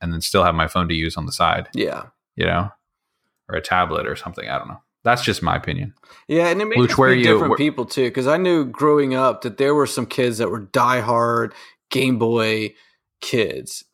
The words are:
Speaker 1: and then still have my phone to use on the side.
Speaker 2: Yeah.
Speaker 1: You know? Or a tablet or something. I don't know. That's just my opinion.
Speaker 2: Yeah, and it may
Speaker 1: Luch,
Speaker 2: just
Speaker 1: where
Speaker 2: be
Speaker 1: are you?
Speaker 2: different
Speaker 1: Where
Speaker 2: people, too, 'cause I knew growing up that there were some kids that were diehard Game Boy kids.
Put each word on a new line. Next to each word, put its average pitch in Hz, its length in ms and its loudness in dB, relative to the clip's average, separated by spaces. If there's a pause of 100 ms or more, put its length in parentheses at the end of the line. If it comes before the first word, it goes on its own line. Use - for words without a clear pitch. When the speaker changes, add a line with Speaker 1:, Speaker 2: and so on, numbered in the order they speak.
Speaker 1:
and 85 120 -4
then 82 80 -6
still 95 240 2
have 85 100 4
my 78 140 0
phone 87 200 -2
to 85 60 0
use 80 220 -2
on 80 100 -6
the - 60 -8
side. 85 420 0
Speaker 2:
Yeah. - 300 -4 (320)
Speaker 1:
You 85 100 -2
know? 87 240 0 (800)
Or 90 80 -6
a 80 40 -4
tablet 80 460 0
or 62 100 -6
something. - 320 -14
I 65 100 -4
don't - 100 -12
know. - 120 -16 (220)
That's 120 200 0
just - 200 -2
my 82 140 0
opinion. 87 360 -6 (360)
Speaker 2:
Yeah, 165 200 2
and 180 140 0
it - 40 -4
may 220 100 -2
Speaker 1:
Luch, 123 120 6
Speaker 2:
just - 100 -2
Speaker 1:
where 131 120 6
Speaker 2:
be 127 40 6
Speaker 1:
are 127 40 4
you? 120 60 4
Speaker 2:
different 113 260 4
Speaker 1:
Where - 80 2
Speaker 2:
people, 143 260 -2
too, 123 260 -2
'cause 127 160 -4
I 151 120 2
knew 175 260 2
growing 143 500 2
up 131 280 0
that 104 160 -8
there 139 160 2
were 143 120 2
some 120 200 -4
kids 120 320 -2
that 110 120 -2
were 107 120 -6
diehard 117 880 0 (380)
Game 127 280 0
Boy 110 560 0 (460)
kids. 73 720 -4